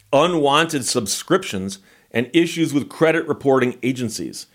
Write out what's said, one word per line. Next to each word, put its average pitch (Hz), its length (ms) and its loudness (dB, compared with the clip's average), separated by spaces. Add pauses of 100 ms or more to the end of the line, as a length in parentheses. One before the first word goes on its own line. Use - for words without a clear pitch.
(140)
unwanted 151 720 2
subscriptions, 104 960 -2 (320)
and 120 200 -2
issues 165 440 0
with 120 140 -2
credit 160 380 0
reporting 131 540 2
agencies. 123 720 -6